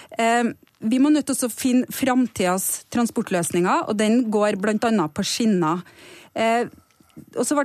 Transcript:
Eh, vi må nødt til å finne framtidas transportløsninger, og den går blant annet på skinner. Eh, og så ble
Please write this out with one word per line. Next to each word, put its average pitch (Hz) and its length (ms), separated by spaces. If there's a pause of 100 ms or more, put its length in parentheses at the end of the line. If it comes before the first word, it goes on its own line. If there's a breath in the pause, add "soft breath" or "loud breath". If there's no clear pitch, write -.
(180 loud breath)
Eh, 233 320 (340)
vi 226 160
må 277 100
nødt 294 200
til 254 180
å - 20
finne 254 380
framtidas 226 1040
transportløsninger, 202 960
og 214 80
den 220 340
går 208 300
blant 214 240
annet 208 320
på 202 80
skinner. 180 560 (560 loud breath)
Eh, 226 320 (640)
og - 160
så - 80
ble 285 80